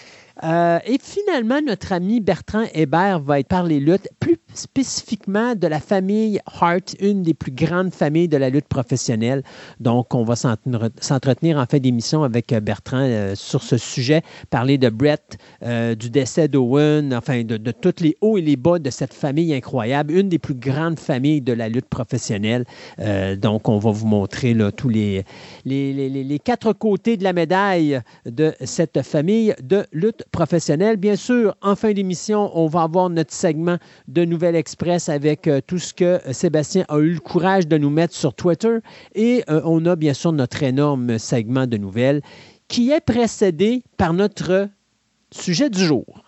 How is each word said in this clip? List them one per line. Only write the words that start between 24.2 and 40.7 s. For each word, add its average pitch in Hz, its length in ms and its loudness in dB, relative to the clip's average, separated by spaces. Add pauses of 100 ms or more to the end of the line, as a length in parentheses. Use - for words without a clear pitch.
là, 104 180 2
tous - 160 -4
les, 104 340 0 (440)
les, 139 260 -2
les, 135 160 -4
les, 135 160 -6
les 143 140 -4
quatre 226 340 -2
côtés 220 460 0
de 180 60 -4
la 185 100 2
médaille 170 640 2 (240)
de 143 300 0 (100)
cette 156 380 -2
famille 202 600 2
de 180 300 0
lutte 196 400 -2
professionnelle. 170 640 0
Bien 202 200 0
sûr, 233 440 0
en 196 160 0
fin 214 160 0
d'émission, 202 640 -2
on 165 120 2
va 160 160 0
avoir 180 280 2
notre 165 220 -2
segment 170 460 0 (280)
de 160 180 0
Nouvelle 170 300 0
Express 170 540 -2
avec, 151 400 0
euh, 139 180 2
tout 180 140 -4
ce - 120 -12
que 180 280 2 (100)
Sébastien 156 580 0
a 151 100 0
eu 156 160 4
le 165 40 -4
courage 180 480 0
de 156 100 2
nous 143 140 2
mettre 160 240 0
sur 139 180 -2
Twitter. 220 460 0 (380)
Et, 233 340 2
euh, 156 140 4
on 165 220 2
a 175 100 2
bien 151 180 0
sûr - 160 0
notre 143 320 -2
énorme 131 560 0